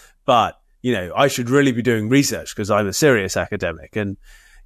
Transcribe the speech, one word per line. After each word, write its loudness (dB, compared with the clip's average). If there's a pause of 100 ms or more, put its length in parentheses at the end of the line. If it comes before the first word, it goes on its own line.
(260)
but, 2 (220)
you -2
know, -4
I 4
should -4
really 4
be -4
doing 0
research 0
'cause -4
I'm 2
a -4
serious 2
academic. -6
And, -4 (500)